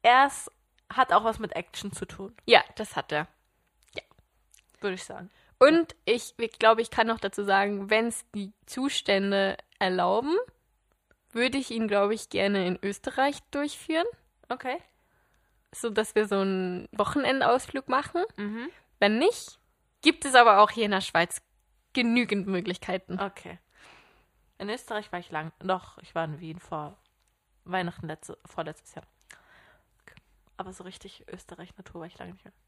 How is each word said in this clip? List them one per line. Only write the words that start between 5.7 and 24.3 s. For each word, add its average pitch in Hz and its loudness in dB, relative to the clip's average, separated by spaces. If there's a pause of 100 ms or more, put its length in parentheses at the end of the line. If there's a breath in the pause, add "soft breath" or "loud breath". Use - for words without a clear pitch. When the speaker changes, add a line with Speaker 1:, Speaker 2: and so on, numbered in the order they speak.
Speaker 2:
ich, - -2
ich 226 -6
glaube, 220 6
ich 233 -4
kann 226 2
noch 226 -2
dazu 202 -6
sagen, 202 0
wenn's 226 0
die 202 -10 (120)
Zustände 196 -2 (220)
erlauben, 190 0 (1000)
würde 247 -2
ich 262 -6
ihn, 226 -4
glaube 202 2
ich, - -8
gerne 196 0
in 180 -2
Österreich 262 -2 (120)
durchführen. 311 -4 (420)
Speaker 1:
Okay. 262 -6 (960)
Speaker 2:
So, - -6
dass 220 -2
wir 214 2
so 196 0
einen 185 -2
Wochenendausflug 262 0
machen. 294 -2 (120)
Speaker 1:
Mhm. 220 -8 (300 soft breath)
Speaker 2:
Wenn 208 4
nicht, 359 0 (440)
gibt - 2
es 262 -2
aber 226 10
auch 208 8
hier 233 -2
in 208 0
der 196 0
Schweiz - 0 (520)
genügend 233 0
Möglichkeiten. 180 -6
Speaker 1:
Okay. 180 -10 (1000 soft breath)